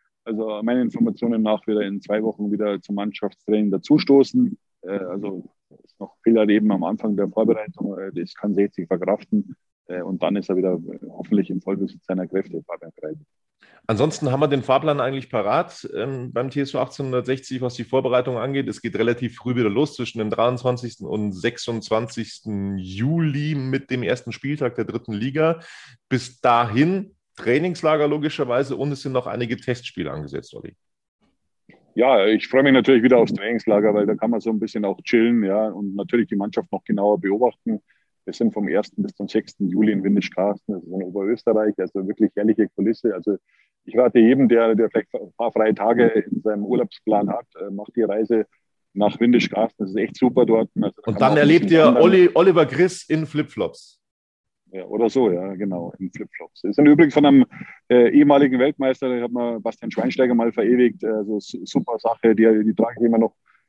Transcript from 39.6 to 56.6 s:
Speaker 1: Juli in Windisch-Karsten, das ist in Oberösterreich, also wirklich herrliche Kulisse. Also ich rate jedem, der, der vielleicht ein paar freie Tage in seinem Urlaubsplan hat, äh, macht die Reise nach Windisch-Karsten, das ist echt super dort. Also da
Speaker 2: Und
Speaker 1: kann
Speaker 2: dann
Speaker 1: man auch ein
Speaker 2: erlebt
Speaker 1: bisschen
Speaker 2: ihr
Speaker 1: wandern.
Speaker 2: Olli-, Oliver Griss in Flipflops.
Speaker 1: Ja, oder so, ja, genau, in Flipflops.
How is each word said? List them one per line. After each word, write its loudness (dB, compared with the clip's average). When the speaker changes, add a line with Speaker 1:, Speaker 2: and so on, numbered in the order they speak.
Speaker 1:
Juli 2
in -4
Windisch-Karsten, -2
das -10
ist -16
in -6
Oberösterreich, 0
also -6
wirklich -2
herrliche 2
Kulisse. -2
Also -4
ich -14
rate 4
jedem, 6
der, 4
der 2
vielleicht -4
ein -12
paar -4
freie 2
Tage 2
in -2
seinem -2
Urlaubsplan -2
hat, -8
äh, -10
macht -12
die 2
Reise 0
nach -2
Windisch-Karsten, 2
das -6
ist -8
echt -4
super 2
dort. 2
Also -2
da -4
Speaker 2:
Und -4
Speaker 1:
kann -4
Speaker 2:
dann -
Speaker 1:
man 4
auch 2
ein 4
Speaker 2:
erlebt 6
Speaker 1:
bisschen 4
Speaker 2:
ihr 8
Speaker 1:
wandern. 6
Speaker 2:
Olli-, 8
Oliver 4
Griss -2
in -2
Flipflops. -6
Speaker 1:
Ja, -14
oder -2
so, 2
ja, -4
genau, -8
in -10
Flipflops. -18